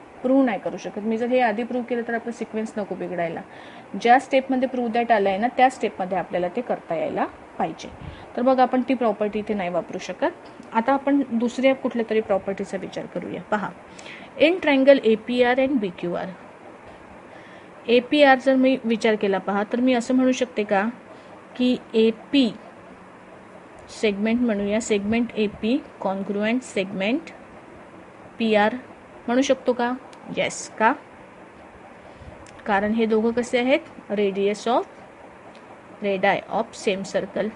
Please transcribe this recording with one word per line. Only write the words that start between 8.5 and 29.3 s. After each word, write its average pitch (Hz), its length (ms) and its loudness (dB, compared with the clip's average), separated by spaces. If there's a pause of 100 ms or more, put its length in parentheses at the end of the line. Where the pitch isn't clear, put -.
आपण 254 300 4
ती 269 40 4
property 214 460 -2
इथे 214 140 -4
नाही 185 160 -4
वापरू 170 280 -4
शकत. 185 320 -4 (440)
आता 226 200 2
आपण 277 380 2
दुसऱ्या 240 440 2
कुठल्या 233 340 -2
तरी 220 120 0
प्रॉपर्टीचा 196 560 -2
विचार 165 280 -10
करूया. 180 360 -8
पहा, 202 280 -4 (720)
in 330 140 6
triangle 277 480 4
एपीआर 240 560 2
and 269 200 2
बीक्यूआर, 180 460 -6 (1600)
एपीआर 269 520 6
जर 269 160 4
मी 262 280 4
विचार 226 320 2
केला 208 220 0
पहा, 196 260 0 (100)
तर 240 60 0
मी 254 140 4
असं 240 220 0
म्हणू 254 160 4
शकते 254 320 -2
का 208 260 0 (680)
की 247 200 2 (160)
एपी 226 580 2 (1500)
segment 220 400 0
म्हणूया, 208 400 0
Segment 220 540 0
एपी 220 480 -2 (180)
congruent 208 760 -2
segment 196 540 -2 (1080)
पीआर 220 360 2 (520)
म्हणू 247 140 2